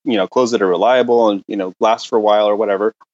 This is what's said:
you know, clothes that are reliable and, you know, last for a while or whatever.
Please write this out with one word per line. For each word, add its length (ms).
you 120
know, 100
clothes 240
that 100
are 60
reliable 640
and, 160
you 80
know, 240
last 280
for 80
a 60
while 240
or 100
whatever. 380